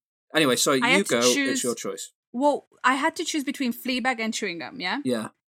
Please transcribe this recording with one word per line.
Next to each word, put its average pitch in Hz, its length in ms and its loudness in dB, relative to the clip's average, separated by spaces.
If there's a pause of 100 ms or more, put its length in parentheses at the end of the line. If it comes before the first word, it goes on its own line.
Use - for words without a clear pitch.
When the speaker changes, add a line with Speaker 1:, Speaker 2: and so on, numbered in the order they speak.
(360)
Speaker 1:
anyway, 143 220 4
so 156 160 2
Speaker 2:
I - 20 4
Speaker 1:
you 131 80 2
Speaker 2:
had 202 240 4
to - 80 -4
Speaker 1:
go. 117 60 4 (120)
Speaker 2:
choose 277 160 2
Speaker 1:
It's 262 140 -2
your 240 120 -2
choice. - 360 -10 (220)
Speaker 2:
Well, 269 340 0 (160)
I 254 120 2
had 294 220 0
to 330 80 -6
choose 302 180 -4
between 262 300 -2
Fleabag 247 480 -4
and 220 120 -4
Chewing 175 260 -6
Gum, 143 200 -12
yeah? 190 240 -4
Speaker 1:
Yeah. 113 260 -2 (240)